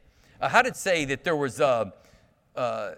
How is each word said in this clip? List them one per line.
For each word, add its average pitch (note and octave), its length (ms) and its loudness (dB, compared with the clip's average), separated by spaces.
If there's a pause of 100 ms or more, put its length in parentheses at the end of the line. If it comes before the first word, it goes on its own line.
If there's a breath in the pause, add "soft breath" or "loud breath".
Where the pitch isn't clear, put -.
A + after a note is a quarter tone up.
(420 soft breath)
Uh, C#3 80 0
how A3 140 6
did B3+ 60 -2
it E3+ 60 -8
say E3+ 300 0
that C3+ 180 -4
there E3+ 120 0
was C3+ 240 -2
a, A#2+ 340 2 (640 soft breath)
uh, A2+ 420 -4